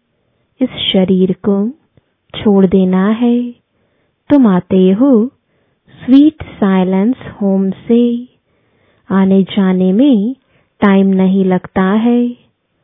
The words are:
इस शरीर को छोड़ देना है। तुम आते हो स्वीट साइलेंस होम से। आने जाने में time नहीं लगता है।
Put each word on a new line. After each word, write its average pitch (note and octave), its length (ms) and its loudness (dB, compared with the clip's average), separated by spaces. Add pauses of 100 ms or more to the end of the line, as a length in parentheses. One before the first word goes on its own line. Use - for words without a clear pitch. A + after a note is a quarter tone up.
(600)
इस B3+ 80 -2 (240)
शरीर F#3 380 0
को G3+ 380 -4 (680)
छोड़ G3 300 2
देना F#3 440 0
है। A#3+ 420 -2 (800)
तुम C#4 180 4
आते F#3 440 0
हो A#3 360 2 (600)
स्वीट C#4 560 0
साइलेंस F#3+ 720 -2 (260)
होम G3 300 -2
से। A#3+ 560 -2 (840)
आने F#3+ 320 2
जाने F#3 500 -2
में A#3+ 420 0 (460)
time G3 260 2
नहीं F#3+ 380 0
लगता G3 380 -4
है। A#3+ 540 -2 (460)